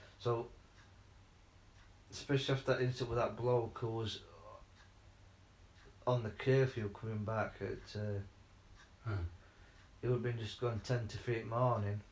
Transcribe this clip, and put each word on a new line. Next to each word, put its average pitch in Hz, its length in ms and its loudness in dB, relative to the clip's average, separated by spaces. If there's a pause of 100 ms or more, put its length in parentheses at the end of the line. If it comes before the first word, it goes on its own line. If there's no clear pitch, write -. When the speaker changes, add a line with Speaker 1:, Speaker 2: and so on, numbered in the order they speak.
(200)
Speaker 1:
So, 120 280 0 (1600)
especially 139 440 0
after 131 180 2
that 123 80 2
incident 123 280 0
with 117 100 2
that 110 160 2
bloke 117 440 2
who 117 80 -2
was 113 320 -4 (1900)
on 123 180 6
the 107 60 -4
curfew 131 600 4
coming 110 360 -4
back 107 360 0
at, - 380 -6
uh, 104 200 -2 (880)
Speaker 2:
Huh. 104 80 -2 (840)
Speaker 1:
it 120 60 0
would 127 60 4
have 113 100 2
been 120 140 0
just 107 240 -6
gone 113 200 0
ten 113 260 0
to - 100 -8
three 117 220 -2
in 113 100 -6
the 117 60 -2
morning. 107 460 2 (100)